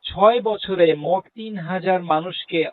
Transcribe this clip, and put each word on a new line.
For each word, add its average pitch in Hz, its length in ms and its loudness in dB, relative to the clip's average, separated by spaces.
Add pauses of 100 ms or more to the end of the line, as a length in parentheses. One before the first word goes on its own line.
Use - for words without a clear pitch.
ছয় 214 380 4
বছরে 190 540 2
মোট 165 400 -2
তিন 220 220 -10
হাজার 185 460 -2
মানুষকে 165 680 -2